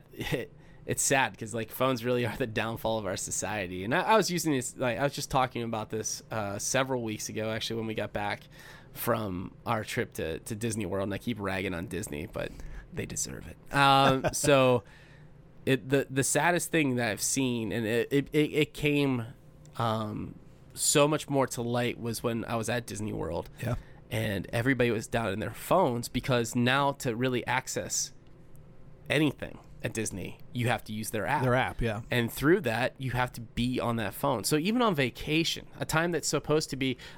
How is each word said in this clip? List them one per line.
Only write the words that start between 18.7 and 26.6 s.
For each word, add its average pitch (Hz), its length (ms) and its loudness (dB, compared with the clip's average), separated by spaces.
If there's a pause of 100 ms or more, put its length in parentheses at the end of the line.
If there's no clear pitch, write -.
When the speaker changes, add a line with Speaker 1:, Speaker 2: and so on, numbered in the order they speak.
Speaker 1:
came, 139 540 2 (500)
um, 110 600 -2 (360)
so - 340 4
much 151 220 0
more 139 200 4
to - 140 -6
light, 120 380 0
was 113 220 -4
when 117 240 -2
I 117 100 -2
was 113 140 -2
at 120 160 -2
Disney 107 260 -6
World. 98 380 -4 (120)
Speaker 2:
Yeah. - 120 0 (360)
Speaker 1:
And 110 420 -2
everybody 120 400 2
was 107 160 -2
down 113 240 -2
in 110 80 -4
their 104 100 -4
phones 135 580 2
because 120 460 0
now 135 380 4